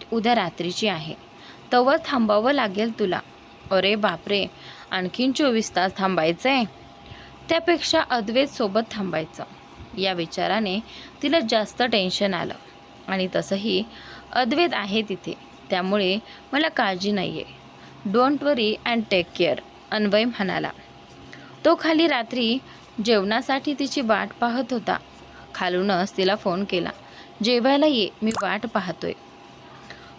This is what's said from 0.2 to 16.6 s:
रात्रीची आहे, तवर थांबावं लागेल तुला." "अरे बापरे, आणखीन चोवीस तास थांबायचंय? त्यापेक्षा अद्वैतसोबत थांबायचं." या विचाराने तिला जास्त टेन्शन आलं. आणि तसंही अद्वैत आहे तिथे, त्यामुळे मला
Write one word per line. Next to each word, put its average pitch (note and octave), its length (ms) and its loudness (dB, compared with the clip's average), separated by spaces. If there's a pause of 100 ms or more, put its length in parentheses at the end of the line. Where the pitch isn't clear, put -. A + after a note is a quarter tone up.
रात्रीची F3+ 520 -2
आहे, D#3+ 280 -4 (580)
तवर B3 220 6 (100)
थांबावं A3 460 2
लागेल A3 480 0
तुला." G3 200 0 (520)
"अरे G3 240 4
बापरे, G3+ 500 0 (460)
आणखीन F#3 400 0
चोवीस B3 440 2
तास F#3 220 0
थांबायचंय? F#3+ 680 2 (840)
त्यापेक्षा E4 600 2
अद्वैतसोबत A#3 720 0 (100)
थांबायचं." E3+ 520 -6 (540)
या F#3+ 160 0
विचाराने F3+ 680 -2 (440)
तिला D4 160 2 (100)
जास्त G#3+ 320 0
टेन्शन G3+ 520 0
आलं. E3+ 200 -4 (540)
आणि F#3 280 -2
तसंही G3 480 0 (480)
अद्वैत C4 420 2
आहे G3+ 280 -2
तिथे, G3+ 320 -6 (360)
त्यामुळे F#3+ 480 2 (360)
मला D#4 160 2